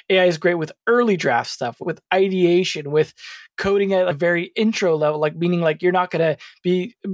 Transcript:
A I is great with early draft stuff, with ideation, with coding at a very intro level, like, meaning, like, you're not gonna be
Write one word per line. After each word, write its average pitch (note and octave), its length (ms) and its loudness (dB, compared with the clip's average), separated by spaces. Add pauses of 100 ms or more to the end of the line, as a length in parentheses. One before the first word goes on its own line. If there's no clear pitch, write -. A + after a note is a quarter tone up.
(100)
A F#3 100 4
I F3+ 60 4
is E3+ 100 2
great F3 180 0
with D#3 160 -4 (160)
early A#3 300 2
draft B2 340 -2
stuff, A#2+ 300 -8
with - 180 -8 (140)
ideation, F3+ 800 2
with D3+ 240 0 (420)
coding G3 380 0
at F#3 120 2
a F3 60 -2
very E3+ 420 -2
intro G#3+ 420 0
level, D3+ 220 0
like, D#3 160 -2
meaning, E3+ 280 0
like, D#3 200 0
you're F3+ 100 2
not F3+ 180 0
gonna D#3+ 260 0 (260)
be F3+ 320 -2 (200)